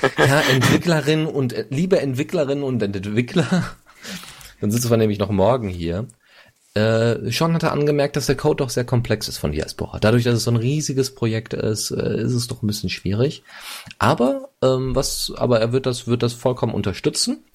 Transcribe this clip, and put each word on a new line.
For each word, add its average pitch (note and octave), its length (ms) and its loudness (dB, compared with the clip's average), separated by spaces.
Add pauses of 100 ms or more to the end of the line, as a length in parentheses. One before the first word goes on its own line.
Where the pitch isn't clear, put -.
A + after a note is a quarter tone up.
<laughs> - 140 0
ja, D3 220 6
Entwicklerinnen D3+ 840 2
und, C3+ 260 -2
äh, A2 180 -4
liebe E3+ 300 2
Entwicklerinnen C#3+ 640 -2
und B2 180 0
Entwickler. A2 800 0 (960)
Dann G#2 100 0
sitzen A#2+ 200 0
wir A#2 60 4
nämlich G#2+ 240 2
noch G2+ 100 -2
morgen G#2+ 380 2
hier. F2 380 -4 (680)
Äh, A2+ 560 2
Sean E3 240 0
hatte D#3+ 160 0
angemerkt, D3 460 0
dass C#3+ 100 -2
der C#3 100 2
Code D3+ 280 0
doch B2 60 -4
sehr B2+ 140 -2
komplex A#2+ 440 0
ist - 100 -10
von D2 140 -4
Diaspora. - 480 -6
Dadurch, A#2 240 4
dass A#2+ 100 2
es A2 100 0
so A#2+ 60 0
ein A#2+ 60 4
riesiges C3+ 580 -2
Projekt A2 400 -4
ist, - 380 -4
äh, - 260 -2
ist A#2+ 160 0
es A#2+ 140 -2
doch A#2+ 140 -12
ein G#2+ 40 0
bisschen G#2 240 -2
schwierig. A2+ 520 -2 (560)
Aber, B3+ 520 0 (100)
ähm, C3 340 2
was, - 420 -2
aber A#2+ 240 2
er A#2 120 0
wird B2+ 140 0
das, B2 220 -4
wird A#2 140 0
das A#2+ 120 0
vollkommen B2 400 -2
unterstützen. D3 720 -2 (100)